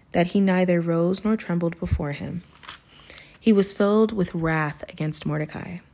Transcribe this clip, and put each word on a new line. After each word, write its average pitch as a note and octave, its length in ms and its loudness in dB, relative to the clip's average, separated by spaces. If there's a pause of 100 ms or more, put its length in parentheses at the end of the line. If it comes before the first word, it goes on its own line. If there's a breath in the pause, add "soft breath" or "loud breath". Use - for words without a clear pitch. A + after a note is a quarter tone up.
(120)
that F3 160 2
he G3+ 120 0
neither F#3 400 4
rose E3+ 460 0
nor G#3+ 100 2
trembled E3+ 440 -2
before D3+ 320 -2
him, F3 320 -10 (960 loud breath)
he A3+ 120 4
was G3 220 4
filled G#3+ 380 4
with F#3+ 240 -2
wrath D#3+ 520 -2
against - 380 -6
Mordecai. D3+ 520 -6 (160)